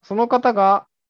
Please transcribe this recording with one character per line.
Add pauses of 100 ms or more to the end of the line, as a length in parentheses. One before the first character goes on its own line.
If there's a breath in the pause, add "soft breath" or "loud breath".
そ
の
方
が、 (240)